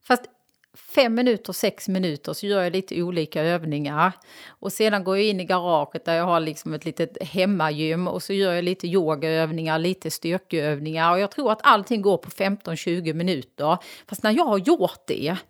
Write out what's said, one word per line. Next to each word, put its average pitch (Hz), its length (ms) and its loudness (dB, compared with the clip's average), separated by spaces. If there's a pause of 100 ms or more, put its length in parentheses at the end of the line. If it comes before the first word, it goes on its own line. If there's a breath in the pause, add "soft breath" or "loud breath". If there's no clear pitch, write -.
Fast 247 220 0 (680)
fem 240 200 6
minuter, 233 380 2
sex - 360 -2
minuter, 180 440 -2
så 180 140 -8
gör 196 160 2
jag 175 100 -2
lite 185 300 -2
olika 170 400 -2
övningar. 160 680 0 (360 loud breath)
Och - 240 -10
sedan 208 320 2
går 190 120 0
jag 208 100 2
in 202 140 0
i 180 40 -6
garaget 175 600 0
där 165 100 0
jag 165 100 2
har 170 160 4
liksom 156 340 -6
ett 151 100 -10
litet 165 380 -4
hemmagym. 165 880 0
Och 180 140 -6
så - 100 -6
gör 196 220 2
jag 175 100 -2
lite 180 220 -2
yogaövningar, 160 920 0
lite 170 320 -2
styrkeövningar. 160 1000 -2
Och 180 60 2
jag 202 120 0
tror 254 220 -2
att 214 100 -4
allting 214 400 2
går 190 140 4
på - 140 -8
femton, 196 460 -4
tjugo 170 360 -4
minuter. 165 680 -2 (300 loud breath)
Fast - 140 -12
när 214 80 2
jag 285 140 4
har 214 140 2
gjort - 480 2
det 160 300 -4 (140)